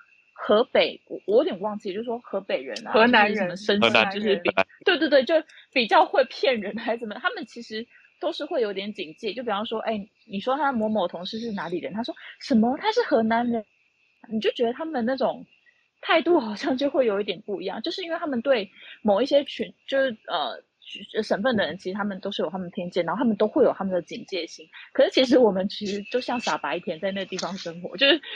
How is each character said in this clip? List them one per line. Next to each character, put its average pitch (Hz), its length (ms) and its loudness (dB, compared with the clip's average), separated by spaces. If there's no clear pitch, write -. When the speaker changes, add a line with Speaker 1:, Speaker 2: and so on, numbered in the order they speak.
Speaker 1:
河 214 300 4
北， - 440 0
我， - 180 -10
我 202 120 4
有 302 60 6
点 277 160 -4
忘 208 200 -6
记， 202 120 -8
就 190 80 -6
是 240 60 -8
说 240 140 -6
河 196 200 -8
北 190 220 -4
人 202 260 -10
啊， 226 60 -4
Speaker 2:
河 233 140 6
南 226 260 6
人， 196 160 -2
Speaker 1:
就 175 60 -6
是 - 100 -12
什 202 140 2
么 226 100 6
生 - 20 2
性 220 200 4
就 202 100 -6
是 214 140 2
比， 175 160 -2
Speaker 2:
河 - 40 -2
南 190 100 2
人。 - 200 -18
Speaker 1:
对， 359 140 4
对， 302 100 0
对， 269 160 6
就 330 100 2
比 240 140 2
较 349 180 6
会 - 200 2
骗 254 360 0
人 202 160 -8
还 226 160 -2
是 240 60 -6
怎 240 80 -10
么 208 80 -10
样， 247 60 -14
他 359 100 -2
们 370 160 -10
其 - 160 -16
实 220 240 -10
都 320 120 -4
是 302 140 -8
会 311 160 -2
有 208 100 0
点 196 220 -8
警 160 220 -10
戒。 220 180 -6
就 240 80 -10
比 240 80 -6
方 208 160 -2
说， 220 140 -6
哎， 214 280 -4
你 196 120 -8
说 254 160 -2
他 285 160 0
某 220 160 0
某 214 200 0
同 180 180 -10
事 220 140 -8
是 233 120 -6
哪 175 160 -6
里 175 120 -4
人， 135 120 -8
他 220 120 -4
说 302 120 -8
：“什 - 160 0
么？ 240 220 4
他 415 140 -2
是 453 120 2
河 233 200 2
南 233 260 0
人？” 233 160 -2
你 220 80 -2
就 359 120 0
觉 254 120 0
得 233 80 2
他 277 140 -6
们 277 200 -4
那 262 120 0
种 170 280 -2
态 339 200 4
度 339 180 4
好 214 160 -4
像 269 220 -2
就 277 120 0
会 277 160 2
有 202 140 2
一 208 40 0
点 196 180 -6
不 190 200 -8
一 185 40 -6
样， 190 160 -6
就 330 100 -6
是 370 120 -8
因 330 80 -8
为 320 80 -4
他 339 80 -6
们 247 140 -2
对 247 300 2
某 208 200 4
一 269 40 2
些 285 180 4
群， 190 300 -8
就 269 120 -2
是， 269 200 0
呃， 127 360 -4
省 190 180 -2
份 247 160 2
的 185 80 2
人， 156 120 -4
其 185 140 -8
实 - 20 -4
他 208 120 -4
们 196 160 -8
都 202 100 -6
是 190 100 -4
有 165 80 -2
他 185 80 -8
们 180 120 -6
偏 180 200 -8
见， 175 160 0
然 160 80 -2
后 208 60 -2
他 269 60 2
们 220 100 2
都 214 140 2
会 226 160 4
有 147 80 6
他 - 100 -6
们 190 100 -2
的 175 80 0
警 - 240 -10
戒 170 220 -6
心。 - 220 -20
可 262 100 6
是 339 80 2
其 262 140 4
实 247 120 6
我 226 140 8
们 190 160 0
其 - 180 -8
实 202 180 -4
就 247 180 -4
像 247 180 -4
傻 160 180 -2
白 151 220 -4
甜 160 220 -8
在 196 100 -2
那 196 140 -4
地 185 120 -8
方 180 200 -6
生 175 240 -12
活， 180 160 -10
就 277 100 4
是 285 140 4